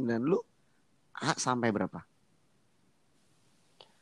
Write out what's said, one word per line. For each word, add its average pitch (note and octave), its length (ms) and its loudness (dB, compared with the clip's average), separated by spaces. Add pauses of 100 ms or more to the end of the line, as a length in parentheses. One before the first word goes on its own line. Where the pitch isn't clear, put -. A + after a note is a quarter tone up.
sembilan A#2 240 0
lu F#3+ 160 2 (800)
A - 160 0
sampai A#2+ 320 2
berapa? F#2 320 -2 (2000)